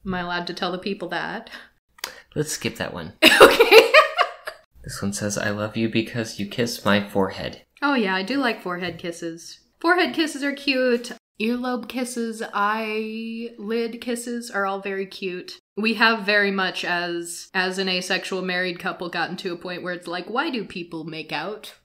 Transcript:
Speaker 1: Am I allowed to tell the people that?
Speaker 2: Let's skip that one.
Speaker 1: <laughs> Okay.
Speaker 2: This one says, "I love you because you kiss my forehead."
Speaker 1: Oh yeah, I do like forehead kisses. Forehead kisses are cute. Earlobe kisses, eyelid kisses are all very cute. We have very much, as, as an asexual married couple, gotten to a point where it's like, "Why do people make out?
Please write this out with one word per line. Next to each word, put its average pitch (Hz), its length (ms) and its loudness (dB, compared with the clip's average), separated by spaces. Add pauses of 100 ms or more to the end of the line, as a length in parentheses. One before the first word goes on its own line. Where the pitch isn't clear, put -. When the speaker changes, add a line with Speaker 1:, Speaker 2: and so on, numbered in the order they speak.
Speaker 1:
Am 185 100 -4
I 180 60 -2
allowed 175 280 -4
to 175 60 -6
tell 180 160 -2
the 180 80 -4
people 190 300 -6
that? 170 400 -6 (840)
Speaker 2:
Let's 147 180 -2
skip - 240 -4
that - 160 -6
one. - 300 -10
Speaker 1:
<laughs> - 0 - (180)
Okay. - 520 10 (920)
Speaker 2:
This - 160 -8
one 101 120 -2
says, 104 260 -2
"I 104 120 0
love 104 260 -4
you 113 120 2
because 113 500 -2
you 98 80 -4
kiss - 380 -4
my 101 240 4
forehead." 95 540 -2 (180)
Speaker 1:
Oh 285 140 2
yeah, 196 200 2
I 190 80 0
do 240 140 -2
like 233 260 0
forehead 175 360 -6
kisses. 170 640 -10 (200)
Forehead 339 340 4
kisses 302 280 -2
are 277 100 0
cute. 254 600 2 (280)
Earlobe 247 480 -2
kisses, 233 540 -4 (100)
eyelid 226 1500 -2
kisses 240 500 -4
are 196 160 0
all 196 140 -2
very 196 260 -4
cute. 180 520 -8 (180)
We 220 180 2
have 208 320 4
very 202 240 4
much, 185 340 -2
as, 175 680 -4
as 185 240 0
an 190 100 0
asexual 185 540 -2
married 180 380 -2
couple, 175 280 -6
gotten 170 300 -4
to 185 140 -4
a 170 40 -6
point 175 280 -8
where 180 80 -4
it's 175 160 -10
like, 175 200 -6
"Why 269 220 -2
do 226 140 -4
people 165 400 -10
make 156 280 -10
out? 185 420 -6 (100)